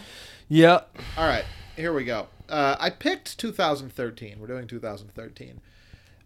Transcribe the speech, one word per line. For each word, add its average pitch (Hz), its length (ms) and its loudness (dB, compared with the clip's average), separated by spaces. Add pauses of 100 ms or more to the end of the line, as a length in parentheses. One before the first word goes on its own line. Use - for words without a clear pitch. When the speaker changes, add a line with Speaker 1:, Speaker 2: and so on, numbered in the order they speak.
(500)
Speaker 1:
Yeah. 165 320 10 (360)
Speaker 2:
All 160 100 2
right. 117 180 0 (300)
Here 165 180 -4
we 139 100 -2
go. 117 240 -4 (220)
Uh, 143 300 2
I 180 100 0
picked - 480 -4
two 226 140 -6
thousand 143 420 -2
thirteen. 113 460 -10
We're 107 80 -16
doing 123 200 -10
two 117 120 -12
thousand 104 340 -12
thirteen 120 480 -18 (640)